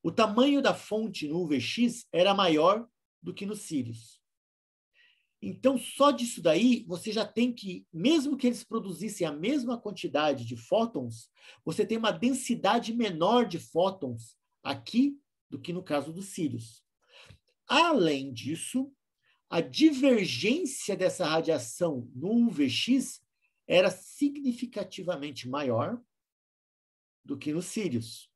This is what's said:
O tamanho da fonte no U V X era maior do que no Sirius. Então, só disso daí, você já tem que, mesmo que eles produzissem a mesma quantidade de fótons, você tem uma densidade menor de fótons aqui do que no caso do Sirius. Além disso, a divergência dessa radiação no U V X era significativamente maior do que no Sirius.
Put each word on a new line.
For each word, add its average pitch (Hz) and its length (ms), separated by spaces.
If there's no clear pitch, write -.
O 165 100
tamanho 247 500
da 196 100
fonte 208 540
no 165 160
U 170 40
V 143 140
X 120 520
era 185 200
maior 185 560
do 175 120
que 202 100
no 196 120
Sirius. 117 680
Então, 254 300
só - 340
disso 240 300
daí, 190 460
você 175 260
já 214 140
tem 247 260
que, 190 400
mesmo 269 420
que 262 120
eles 240 180
produzissem 190 640
a 147 60
mesma 233 460
quantidade 151 680
de 120 100
fótons, 135 720
você 165 220
tem 220 140
uma 220 120
densidade 226 840
menor 214 520
de 170 120
fótons 156 800
aqui - 560
do - 100
que - 100
no 175 120
caso 151 320
do 190 80
Sirius. 127 600
Além 175 680
disso, 254 580
a 170 100
divergência 226 1400
dessa 180 300
radiação 151 880
no 220 320
U 214 40
V 143 180
X 233 540
era 180 240
significativamente 185 1600
maior 139 520
do - 160
que 147 140
no 165 80
Sirius. 135 760